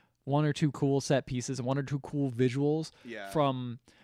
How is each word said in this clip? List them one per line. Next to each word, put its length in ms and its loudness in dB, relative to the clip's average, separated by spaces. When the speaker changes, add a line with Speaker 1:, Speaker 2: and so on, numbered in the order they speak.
Speaker 1:
one 200 2
or 80 2
two 200 2
cool 280 2
set 260 2
pieces 340 -4
and 60 -4
one 120 0
or 60 -2
two 160 -4
cool 320 -2
visuals 580 2
Speaker 2:
Yeah. 260 -10
Speaker 1:
from, 480 0